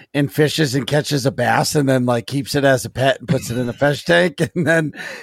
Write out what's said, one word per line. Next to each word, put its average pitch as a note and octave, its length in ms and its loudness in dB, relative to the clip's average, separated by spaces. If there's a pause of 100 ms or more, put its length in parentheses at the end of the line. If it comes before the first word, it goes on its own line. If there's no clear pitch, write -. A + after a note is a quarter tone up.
(120)
and C#3+ 200 0
fishes D3+ 440 0
and B2+ 100 -2
catches C#3+ 400 -2
a C3 60 2
bass A#2 420 0
and D3 140 2
then, B2+ 180 2
like, A#2+ 200 0
keeps - 280 -6
it C#3+ 100 0
as C3 200 2
a A#2 60 -10
pet C3 280 0
and - 100 -10
puts C3+ 220 -2
it A#2 80 -4
in B2 100 -2
a A#2+ 40 -6
fish C#3+ 320 -2
tank E3+ 360 2
<laughs> D#3+ 140 -2
and F3+ 120 -2
then D#3+ 260 2 (300)